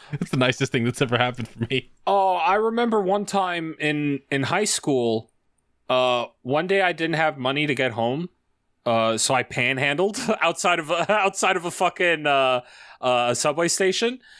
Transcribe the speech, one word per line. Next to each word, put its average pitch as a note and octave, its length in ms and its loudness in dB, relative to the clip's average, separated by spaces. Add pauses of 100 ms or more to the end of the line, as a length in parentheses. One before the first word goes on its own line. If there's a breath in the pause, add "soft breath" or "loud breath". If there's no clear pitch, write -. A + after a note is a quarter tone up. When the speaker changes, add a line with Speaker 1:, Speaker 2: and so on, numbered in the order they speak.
(120)
Speaker 1:
It's D3+ 180 -6
the D3+ 80 -2
nicest B2+ 340 2
thing B2 120 0
that's A#2+ 180 0
ever A#2+ 160 0
happened A#2+ 300 -2
for - 240 -6
me. C3 180 -4 (160)
Speaker 2:
Oh, F#3+ 300 2
I F3 180 2
remember A3+ 480 2
one G3 240 0
time F3 540 -2
in, D3 400 0 (100)
in C#3 140 0
high F3+ 220 0
school, A#2+ 640 0 (580)
uh, B2 380 0 (160)
one D3 240 -2
day G3 160 2
I F3+ 80 2
didn't D#3+ 240 -2
have D#3 240 0
money C3+ 260 0
to D3 80 0
get B2 200 -2
home. B2 360 -2 (560)
Uh, A2+ 320 2
so - 160 0
I B2+ 80 2
panhandled C#3 760 -2 (100)
<laughs> G#3+ 100 0
outside E3+ 380 2
of D#3 140 -4
a, E3+ 200 0
<laughs> - 0 -
outside G3 460 2
of E3+ 80 -6
a F3 60 -4
fucking, E3+ 560 0
uh, C3 340 2 (400 loud breath)
uh, B2 320 2
subway D#3+ 360 0
station, G3 500 0 (200 loud breath)